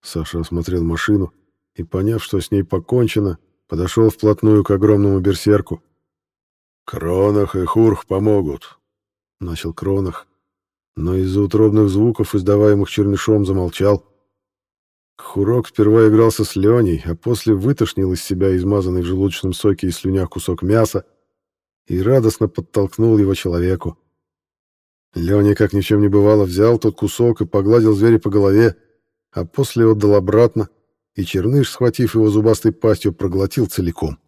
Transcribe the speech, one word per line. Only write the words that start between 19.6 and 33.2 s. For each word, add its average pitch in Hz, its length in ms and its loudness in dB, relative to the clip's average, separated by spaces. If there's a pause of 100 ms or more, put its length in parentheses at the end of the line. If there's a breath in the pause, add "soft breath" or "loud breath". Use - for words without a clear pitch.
и 87 40 -2
слюнях 95 380 -4
кусок 90 320 -8
мяса 104 440 0 (840)
и 92 140 -4
радостно 110 480 0
подтолкнул 107 680 -2
его 98 160 2
человеку. 87 640 -4 (1160)
Леня, 101 420 2
как 107 160 0
ни 101 80 0
в 95 60 -4
чем 104 160 2
не 104 80 2
бывало, 104 340 4
взял 101 340 2
тот 107 200 -4
кусок 113 440 -2
и 101 40 -2
погладил 110 500 2
зверя 110 240 4
по 107 100 -4
голове, 101 460 2 (560)
а 90 140 -6
после 120 400 -2
отдал 104 300 4
обратно, 107 540 2 (460)
и 101 80 -6
Черныш, 113 480 0
схватив 120 440 -2
его 110 140 4
зубастой 107 440 0
пастью, 104 400 -2
проглотил 95 540 -4